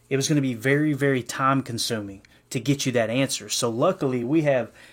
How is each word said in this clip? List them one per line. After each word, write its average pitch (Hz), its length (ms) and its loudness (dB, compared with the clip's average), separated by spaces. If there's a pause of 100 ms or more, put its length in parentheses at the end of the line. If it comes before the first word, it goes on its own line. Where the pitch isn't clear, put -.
it 135 80 0
was 135 100 0
gonna 151 140 2
be 131 120 0
very, 143 400 2
very 135 300 0
time 135 400 0
consuming 110 580 -6 (300)
to 135 80 -2
get 139 260 0
you 131 60 0
that 113 180 2
answer. 120 400 -2
So - 200 -2
luckily, 127 540 0
we 151 200 2
have 131 280 2 (220)